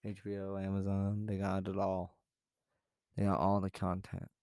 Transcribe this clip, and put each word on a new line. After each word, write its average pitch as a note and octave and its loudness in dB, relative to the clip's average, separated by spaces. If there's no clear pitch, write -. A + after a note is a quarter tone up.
H G2+ -8
B G2+ -4
O, G2 -4
Amazon. G2 0
They G2+ 0
got F#2+ 0
it G2 -2
all. F#2+ 0
They G2+ 0
got G2 2
all G2 4
the F#2+ -2
content. F#2 -4